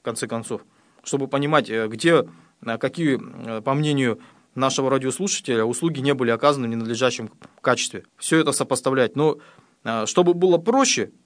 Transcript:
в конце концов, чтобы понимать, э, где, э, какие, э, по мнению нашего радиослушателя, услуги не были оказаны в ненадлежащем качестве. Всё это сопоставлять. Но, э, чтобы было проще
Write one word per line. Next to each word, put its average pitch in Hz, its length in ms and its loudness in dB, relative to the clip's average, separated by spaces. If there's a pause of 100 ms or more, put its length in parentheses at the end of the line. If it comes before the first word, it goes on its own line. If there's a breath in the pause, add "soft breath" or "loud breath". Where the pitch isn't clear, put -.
в - 20 -20
конце 117 260 -6
концов, 113 320 -8 (420 soft breath)
чтобы 139 240 -4
понимать, 143 440 0
э, 110 180 -2
где, 139 380 2 (360 loud breath)
э, 113 160 -6
какие, 139 400 0
э, 113 440 -10
по 135 120 0
мнению 139 460 0 (340 loud breath)
нашего 131 360 0
радиослушателя, 131 760 0
услуги 135 340 -2
не 139 160 2
были 127 160 0
оказаны 131 380 2
в - 20 -4
ненадлежащем 117 600 -2 (320)
качестве. 120 420 -2 (120)
Всё - 220 0
это 143 140 2
сопоставлять. 131 640 0
Но, 151 220 0 (440 loud breath)
э, 113 240 -4
чтобы 175 280 4
было 175 240 4
проще 220 520 0 (160)